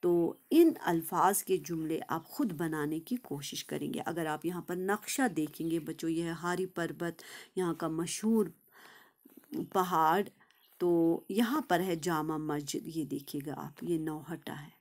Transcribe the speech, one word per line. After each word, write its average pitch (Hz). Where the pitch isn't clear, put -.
तो 180
इन 330
अल्फाज 170
के 185
जुमले 160
आप 156
खुद 240
बनाने 156
की 247
कोशिश -
करेंगे। -
अगर 165
आप 156
यहाँ 170
पर 180
नक्शा 208
देखेंगे 160
बच्चों, 160
यह 165
है 165
हारी 175
पर्वत, 170
यहाँ 175
का 165
मशहूर 180
पहाड़, 180
तो 170
यहाँ 233
पर 175
है 185
जामा 156
मस्जिद, 147
ये 160
देखिएगा 143
आप, 147
ये 170
नौहट्टा 156
है। 147